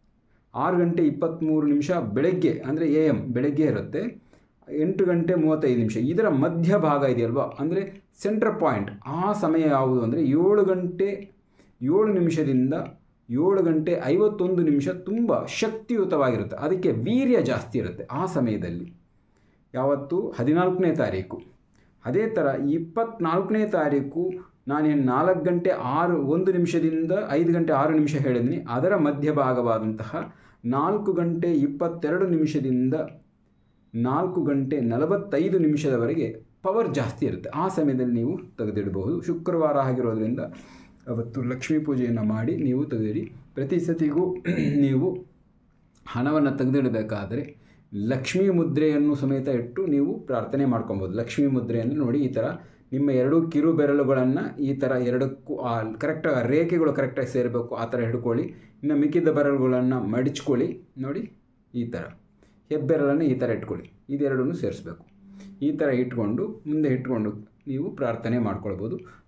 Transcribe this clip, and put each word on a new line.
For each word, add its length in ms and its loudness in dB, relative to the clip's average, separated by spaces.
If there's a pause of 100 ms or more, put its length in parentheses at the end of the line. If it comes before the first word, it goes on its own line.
(540)
ಆರು 240 0
ಗಂಟೆ 280 2
ಇಪ್ಪತ್ತ್ಮೂರು 600 0
ನಿಮಿಷ 240 2 (180)
ಬೆಳಗ್ಗೆ, 440 2 (120)
ಅಂದರೆ 280 -2
ಎ 140 4
ಎಮ್ 160 2 (100)
ಬೆಳಗ್ಗೆ 320 0
ಇರುತ್ತೆ, 380 -2 (640)
ಎಂಟು 360 0
ಗಂಟೆ 300 2
ಮೂವತ್ತೈದು 460 2
ನಿಮಿಷ, 240 -2
ಇದರ 300 2
ಮಧ್ಯಭಾಗ 760 2
ಇದೆಯಲ್ವಾ, 360 0 (120)
ಅಂದರೆ 240 -2 (380)
ಸೆಂಟರ್ 380 0
ಪಾಯಿಂಟ್, 320 0 (240)
ಆ 180 0
ಸಮಯ 360 2
ಯಾವುದು 340 4
ಅಂದರೆ 200 0 (140)
ಏಳು 280 6
ಗಂಟೆ 440 0 (720)
ಏಳು 320 2
ನಿಮಿಷದಿಂದ 640 2 (540)
ಏಳು 340 2
ಗಂಟೆ 300 2 (120)
ಐವತ್ತೊಂದು 580 2
ನಿಮಿಷ 260 2 (160)
ತುಂಬ 260 0 (220)
ಶಕ್ತಿಯುತವಾಗಿರುತ್ತೆ, 1040 0
ಅದಕ್ಕೆ 340 0 (120)
ವೀರ್ಯ 400 2
ಜಾಸ್ತಿ 360 -2
ಇರುತ್ತೆ 320 -6
ಆ 160 -4
ಸಮಯದಲ್ಲಿ. 600 -2 (880)
ಯಾವತ್ತು? 420 -2 (140)
ಹದಿನಾಲ್ಕನೇ 640 2
ತಾರೀಕು. 440 -2 (640)
ಅದೇ 240 0
ಥರ 180 0 (240)
ಇಪ್ಪತ್ನಾಲ್ಕನೇ 960 -2
ತಾರೀಕು 560 0 (440)
ನಾನೇನು 380 2
ನಾಲ್ಕು 400 2
ಗಂಟೆ 260 2 (200)
ಆರು, 260 0 (120)
ಒಂದು 240 2
ನಿಮಿಷದಿಂದ 600 0 (180)
ಐದು 220 2
ಗಂಟೆ 200 2
ಆರು 220 2
ನಿಮಿಷ 220 2
ಹೇಳಿದ್ದೀನಿ, 420 2 (100)
ಅದರ 300 2
ಮಧ್ಯಭಾಗವಾದಂತಹ 1120 0 (520)
ನಾಲ್ಕು 480 0
ಗಂಟೆ 360 0 (120)
ಇಪ್ಪತ್ತೆರಡು 640 0
ನಿಮಿಷದಿಂದ 680 0 (1000)
ನಾಲ್ಕು 480 0
ಗಂಟೆ 380 0
ನಲವತ್ತೈದು 800 0
ನಿಮಿಷದವರೆಗೆ 680 2 (360)
ಪವರ್ 320 0
ಜಾಸ್ತಿ 320 -2
ಇರುತ್ತೆ, 280 -4
ಆ 140 -2
ಸಮಯದಲ್ಲಿ 460 0
ನೀವು 200 0 (220)
ತೆಗೆದಿಡಬಹುದು. 680 -2
ಶುಕ್ರವಾರ 580 0
ಆಗಿರೋದ್ರಿಂದ 600 0 (640)
ಅವತ್ತು 360 -6
ಲಕ್ಷ್ಮೀ 360 -2
ಪೂಜೆಯನ್ನು 460 0
ಮಾಡಿ 340 0
ನೀವು 260 0
ತೆಗೆದಿಡಿ. 380 -2 (320)
ಪ್ರತಿ 260 -2
ಸತಿಗೂ 440 0 (320)
<clears throat> 280 2
ನೀವು 240 2 (960)
ಹಣವನ್ನು 500 0
ತೆಗೆದಿಡಬೇಕಾದ್ರೆ 840 0 (680)
ಲಕ್ಷ್ಮೀ 420 0
ಮುದ್ರೆಯನ್ನು 640 2
ಸಮೇತ 320 -2
ಇಟ್ಟು 380 -2
ನೀವು 260 2 (140)
ಪ್ರಾರ್ಥನೆ 400 0
ಮಾಡ್ಕೊಬೋದು. 500 -2
ಲಕ್ಷ್ಮೀ 300 0
ಮುದ್ರೆ 340 0
ಅಂದರೆ 180 -2
ನೋಡಿ, 220 0
ಈ 140 0
ಥರ 120 0 (460)
ನಿಮ್ಮ 180 0
ಎರಡು 260 4 (140)
ಕಿರು 220 2
ಬೆರಳುಗಳನ್ನು 680 2 (160)
ಈ 160 -2
ಥರ 180 0 (140)
ಎರಡಕ್ಕೂ 560 -2
ಆ 100 -2 (260)
ಕರೆಕ್ಟಾಗಿ 500 0
ರೇಖೆಗಳು 440 2
ಕರೆಕ್ಟಾಗಿ 400 -2
ಸೇರಬೇಕು, 420 0
ಆ 120 -4
ಥರ 140 -2
ಹಿಡ್ಕೊಳ್ಳಿ. 440 0 (340)
ಇನ್ನು 180 0
ಮಿಕ್ಕಿದ 340 2
ಬೆರಳುಗಳನ್ನು 760 2
ಮಡಚ್ಕೊಳ್ಳಿ. 640 0 (300)
ನೋಡಿ 240 -6 (520)
ಈ 160 -4
ಥರ 140 -8 (640)
ಹೆಬ್ಬೆರಳನ್ನು 540 2
ಈ 100 2
ಥರ 160 0
ಇಟ್ಕೊಳ್ಳಿ, 360 -4 (220)
ಇದೆರಡನ್ನೂ 460 0
ಸೇರಿಸ್ಬೇಕು. 500 -8 (580)
ಈ 100 2
ಥರ 220 0
ಇಟ್ಕೊಂಡು 500 0 (220)
ಮುಂದೆ 260 0
ಇಟ್ಕೊಂಡು 380 -2 (360)
ನೀವು 240 -4
ಪ್ರಾರ್ಥನೆ 480 -2
ಮಾಡ್ಕೊಳ್ಬೋದು. 580 -4 (320)